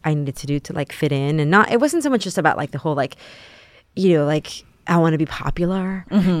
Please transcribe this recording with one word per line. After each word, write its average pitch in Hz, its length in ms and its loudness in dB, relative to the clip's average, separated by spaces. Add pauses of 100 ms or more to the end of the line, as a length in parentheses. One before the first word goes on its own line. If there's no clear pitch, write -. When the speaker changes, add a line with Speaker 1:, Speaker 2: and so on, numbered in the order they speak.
Speaker 1:
I 156 100 0
needed 139 220 -4
to - 100 -12
do 143 140 -2
to, - 120 -12
like, 147 200 -8
fit 147 200 -2
in. 143 280 0
And 147 100 0
not, 208 200 4
it 233 100 2
wasn't 302 220 0
so 277 80 -2
much 233 140 0
just 190 140 -4
about, 156 180 2
like, 147 160 -4
the 143 60 -6
whole, 156 160 -2
like, 139 220 -2 (800)
you 185 200 4
know, 147 100 4
like, - 380 -4 (220)
I 170 120 2
wanna 160 200 4
be 156 80 0
popular 185 840 -4
Speaker 2:
Mm-hmm. 185 180 4 (120)